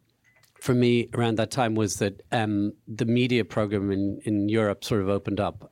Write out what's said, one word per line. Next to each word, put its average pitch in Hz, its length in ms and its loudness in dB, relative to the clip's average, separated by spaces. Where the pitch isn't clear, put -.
for 127 140 2
me 120 400 4
around 117 220 0
that 110 120 0
time 117 240 0
was 107 240 0
that, 101 240 -2
um, 104 420 0
the 110 180 -4
media 120 380 2
program 101 480 -2
in, 98 340 -2
in 104 220 0
Europe 104 360 0
sort 110 180 0
of 95 80 -2
opened 101 300 -2
up, 92 320 -4